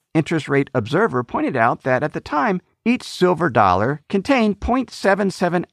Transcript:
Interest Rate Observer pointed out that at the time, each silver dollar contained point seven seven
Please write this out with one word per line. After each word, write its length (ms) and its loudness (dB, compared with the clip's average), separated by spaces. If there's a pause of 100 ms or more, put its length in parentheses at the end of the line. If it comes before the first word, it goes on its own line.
(140)
Interest 340 0
Rate 260 2
Observer 500 0
pointed 340 -4
out 260 0
that 200 0
at 100 -4
the 80 -8
time, 400 -2 (240)
each 180 0
silver 460 0
dollar 580 2
contained 540 0
point 280 -2
seven 420 0
seven 420 -2